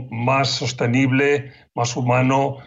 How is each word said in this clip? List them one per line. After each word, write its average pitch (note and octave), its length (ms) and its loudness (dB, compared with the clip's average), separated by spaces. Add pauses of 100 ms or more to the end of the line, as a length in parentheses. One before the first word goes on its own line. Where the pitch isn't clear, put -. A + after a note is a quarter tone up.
(120)
más C3 380 0
sostenible, C3+ 1040 0 (220)
más A#2+ 200 -2
humano, C3 720 0